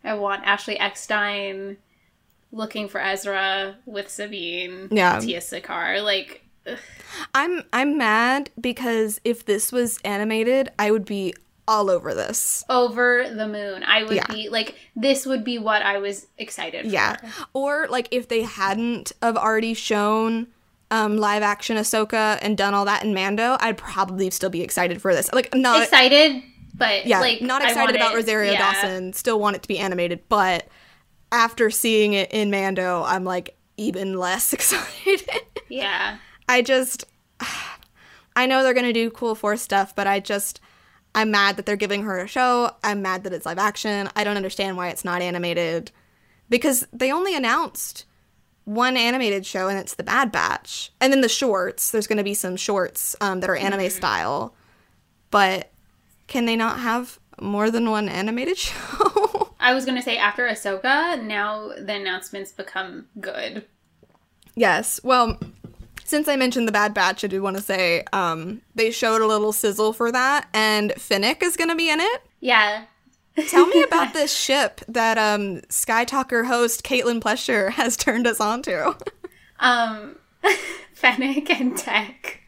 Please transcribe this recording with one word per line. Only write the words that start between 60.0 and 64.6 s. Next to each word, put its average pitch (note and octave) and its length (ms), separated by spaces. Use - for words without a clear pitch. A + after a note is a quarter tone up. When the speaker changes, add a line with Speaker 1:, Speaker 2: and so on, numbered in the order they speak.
Speaker 1:
say, A#3+ 140
after G#3 300
Ahsoka, B3+ 760
now G#3+ 460
the G3+ 260
announcements G3 560
become F#3+ 560
good. - 460
Speaker 2:
Yes. G#3 480